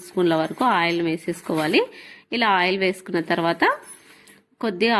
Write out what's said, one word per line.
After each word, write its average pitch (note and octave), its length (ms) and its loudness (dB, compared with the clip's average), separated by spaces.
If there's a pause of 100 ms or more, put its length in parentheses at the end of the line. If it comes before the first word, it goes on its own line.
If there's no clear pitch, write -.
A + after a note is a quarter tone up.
స్పూన్ల F3 280 2 (100)
వరకు - 200 -2 (140)
ఆయిల్ E3+ 320 0
వేసేసుకోవాలి. E3+ 720 0 (520)
ఇలా A#3 140 0 (140)
ఆయిల్ F#3+ 240 0
వేసుకున్న F3+ 340 -4 (140)
తర్వాత, E3+ 300 0 (1000)
కొద్దిగా A3 360 0